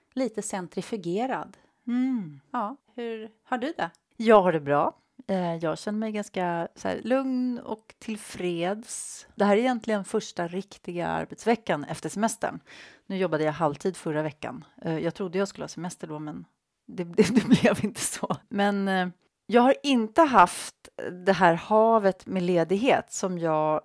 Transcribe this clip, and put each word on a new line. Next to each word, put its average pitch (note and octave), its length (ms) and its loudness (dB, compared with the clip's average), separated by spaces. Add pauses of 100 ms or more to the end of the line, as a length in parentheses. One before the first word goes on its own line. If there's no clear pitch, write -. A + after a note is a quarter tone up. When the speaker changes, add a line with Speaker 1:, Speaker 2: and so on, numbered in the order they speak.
(120)
Speaker 1:
lite A3+ 300 -4
centrifugerad. F#3+ 1120 -6 (300)
Speaker 2:
Mm. A#3+ 540 -2 (100)
Speaker 1:
Ja, B3 260 -6 (180)
hur A3+ 360 -10 (140)
har B3+ 140 -4
du C4+ 180 -4
det? E3+ 140 -4 (260)
Speaker 2:
Jag G#3+ 260 8
har F3+ 100 4
det D#3+ 80 2
bra. C#3+ 360 0 (300)
Eh, F3+ 300 -2
jag E3 220 -4
känner G#3+ 200 -6
mig A3 140 -4
ganska F3+ 600 -4
så - 140 -8
här F3+ 160 -4
lugn B3+ 540 -2
och - 400 -12
tillfreds. F#3 1400 -6
Det G3 100 2
här G3+ 120 6
är A3 40 4
egentligen A3+ 440 0
första F3+ 440 -4
riktiga F3 600 -8
arbetsveckan E3 760 -2
efter D#3 240 -8
semestern. A3 520 -4 (460)
Nu F#3+ 100 -6
jobbade E3 280 0
jag D3+ 80 0
halvtid D#3 440 -2
förra D3+ 260 -4
veckan. D3 420 -8 (180)
Eh, D#3+ 160 -4
jag E3 160 -4
trodde F#3 240 -6
jag G3 100 0
skulle E3+ 160 -12
ha D3 40 -10
semester E3+ 380 -12
då, D#3 120 -10
men D3+ 260 -10 (420)
det, F3+ 180 -8
<laughs> E3+ 120 -8
det, G3+ 180 4
det B3+ 140 4
blev - 360 4
inte - 160 -6
så. - 360 -4 (120)
Men, G3+ 400 0
eh, F#3 200 0 (380)
jag A#3 160 6
har C4+ 200 6
inte B3 400 4
haft B3 520 4 (520)
det F#3+ 60 6
här E3+ 220 6
havet G#3+ 720 2
med F#3 160 -2
ledighet F3+ 680 2
som F#3 260 -4
jag D#3 460 0